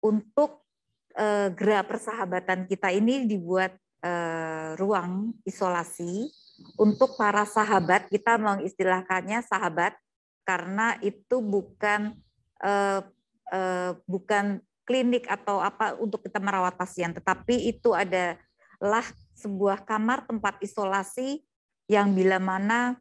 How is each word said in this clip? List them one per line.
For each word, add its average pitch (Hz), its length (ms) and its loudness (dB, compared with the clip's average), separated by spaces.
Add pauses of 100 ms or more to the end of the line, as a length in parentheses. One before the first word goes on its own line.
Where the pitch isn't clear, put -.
untuk, 214 600 0 (520)
eh, 208 380 2
Gera 202 260 4
Persahabatan 185 880 -4
kita 190 220 0
ini 233 340 2
dibuat, 185 520 0 (260)
eh, 160 760 -4
ruang 196 560 -2 (120)
isolasi 180 840 -4 (480)
untuk 214 400 4
para 208 300 2
sahabat, 202 600 4
kita 226 280 2
mengistilahkannya 190 1080 0
sahabat, 175 520 0 (480)
karena 190 560 0
itu 233 400 -2
bukan, 208 720 -2 (480)
eh, 196 400 2 (480)
eh, 180 420 -2 (140)
bukan 202 560 -2 (240)
klinik 247 400 0
atau 202 320 -2
apa 190 400 -2
untuk 208 240 -4
kita 208 160 -8
merawat 190 400 0
pasien, 180 320 -4
tetapi 208 640 -2
itu 220 240 2
adalah 185 1040 -2 (320)
sebuah 196 480 -2
kamar 220 480 -2
tempat 208 320 -4
isolasi 208 800 -4 (480)
yang 202 240 4
bila 190 240 4
mana 202 640 0